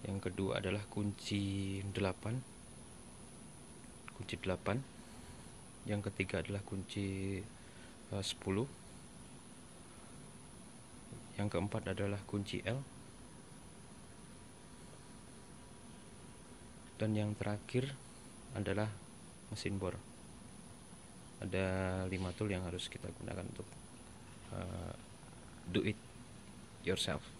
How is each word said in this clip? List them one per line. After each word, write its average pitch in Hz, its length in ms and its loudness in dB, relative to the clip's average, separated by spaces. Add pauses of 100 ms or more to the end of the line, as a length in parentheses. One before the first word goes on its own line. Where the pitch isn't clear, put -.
Yang 98 240 2
kedua 98 320 4
adalah 98 240 4
kunci 98 1040 4
delapan. 101 480 4 (1800)
Kunci - 240 -2
delapan. 95 400 4 (1040)
Yang 101 240 4
ketiga 95 300 4
adalah 98 240 2
kunci, 95 760 2 (760)
eh, 98 80 2
sepuluh. 101 420 4 (2750)
Yang 104 160 4
keempat 98 420 4
adalah 98 320 4
kunci 101 400 2
L. 120 140 4 (4000)
Dan 107 160 6
yang 104 240 6
terakhir 123 560 4 (640)
adalah 101 320 6 (640)
mesin 98 240 2
bor. 92 160 4 (1400)
Ada 95 720 6
lima 92 240 4
tool 107 160 4
yang 92 160 4
harus - 240 0
kita - 320 -4
gunakan 92 240 0
untuk, - 240 -6 (880)
eh, 90 360 -2 (760)
do 87 160 6
it 107 140 4 (840)
yourself, 85 400 4 (180)